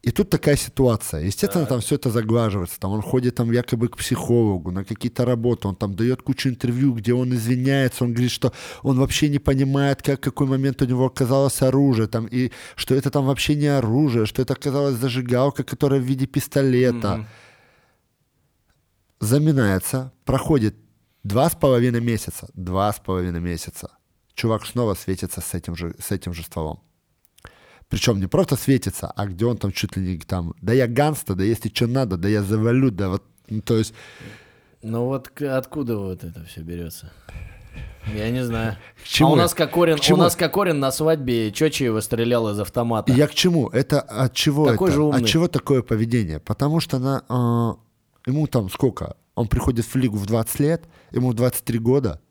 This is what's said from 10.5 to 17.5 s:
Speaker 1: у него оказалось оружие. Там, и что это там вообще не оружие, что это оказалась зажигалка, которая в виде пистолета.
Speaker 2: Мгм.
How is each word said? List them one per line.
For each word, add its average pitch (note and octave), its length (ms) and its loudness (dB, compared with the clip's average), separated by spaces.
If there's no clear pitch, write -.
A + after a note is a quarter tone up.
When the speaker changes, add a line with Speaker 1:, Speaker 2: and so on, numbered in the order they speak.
Speaker 1:
у C3+ 40 4
него B2+ 200 2
оказалось C3+ 560 2
оружие. C3 460 4
Там, A2+ 180 -4
и B2 260 -2
что - 200 0
это C3+ 160 0
там C#3 140 2
вообще C#3 300 0
не D3 120 0
оружие, B2 580 2
что C3 160 -4
это C3 120 -2
оказалась C#3 420 0
зажигалка, B2 680 0
которая C#3 360 0
в B2+ 40 0
виде C3 220 0
пистолета. B2 920 0
Speaker 2:
Мгм. A2 100 -8